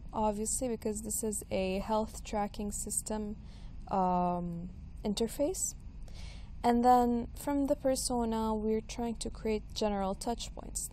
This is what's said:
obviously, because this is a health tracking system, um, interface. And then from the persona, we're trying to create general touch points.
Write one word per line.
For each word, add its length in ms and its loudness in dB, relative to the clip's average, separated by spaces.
obviously, 560 0
because 360 -2
this 200 -4
is 280 -2
a 280 0
health 440 0
tracking 480 -2
system, 640 -4
um, 800 2
interface. 720 0
And 200 6
then 520 8
from 320 0
the 80 4
persona, 800 2
we're 260 2
trying 360 -4
to 120 -4
create 320 -2
general 400 0
touch 400 -4
points. 380 -8